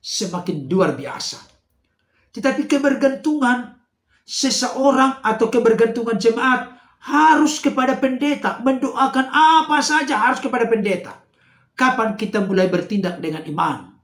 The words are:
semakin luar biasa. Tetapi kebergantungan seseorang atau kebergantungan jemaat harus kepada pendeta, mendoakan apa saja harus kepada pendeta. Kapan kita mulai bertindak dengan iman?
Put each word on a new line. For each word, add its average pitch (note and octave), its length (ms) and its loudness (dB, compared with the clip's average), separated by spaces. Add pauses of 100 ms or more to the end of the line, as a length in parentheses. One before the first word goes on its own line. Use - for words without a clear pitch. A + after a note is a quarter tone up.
semakin E3+ 640 -6
luar D3+ 320 0
biasa. - 400 -12 (960)
Tetapi C4+ 320 -2
kebergantungan C4+ 1120 0 (480)
seseorang C4 960 0
atau A3 320 0
kebergantungan A3+ 640 2
jemaat B3 560 0 (240)
harus D4+ 640 2
kepada B3+ 400 0
pendeta, C4 640 -2
mendoakan C4 640 0
apa D#4 560 4
saja D4 320 0
harus B3+ 240 0
kepada A#3 240 0
pendeta. G3+ 560 -2 (560)
Kapan A3 400 0
kita G#3 240 -2
mulai F#3 320 2
bertindak F3+ 480 -2
dengan D#3 240 -8
iman? D#3 480 -6 (100)